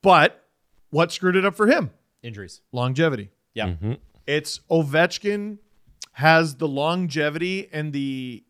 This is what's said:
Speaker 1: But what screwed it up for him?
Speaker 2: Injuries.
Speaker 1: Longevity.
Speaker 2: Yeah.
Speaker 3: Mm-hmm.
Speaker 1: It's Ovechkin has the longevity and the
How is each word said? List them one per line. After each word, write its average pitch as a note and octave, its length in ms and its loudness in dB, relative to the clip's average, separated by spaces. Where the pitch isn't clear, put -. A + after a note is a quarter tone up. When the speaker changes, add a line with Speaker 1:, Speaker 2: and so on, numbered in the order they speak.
Speaker 1:
But F3 420 4
what E3 220 0
screwed F#3 240 0
it F#3+ 80 2
up G3+ 100 0
for G#3 140 2
him? B3+ 220 2
Speaker 2:
Injuries. G#2 420 -16
Speaker 1:
Longevity. B2+ 580 0
Speaker 2:
Yeah. G#2+ 140 -4
Speaker 3:
Mm-hmm. F2+ 240 -4
Speaker 1:
It's D3+ 320 -4
Ovechkin F#3 920 0
has D#3+ 420 4
the D#3 100 -4
longevity D#3+ 1040 -4
and D3+ 200 -8
the C3 580 -8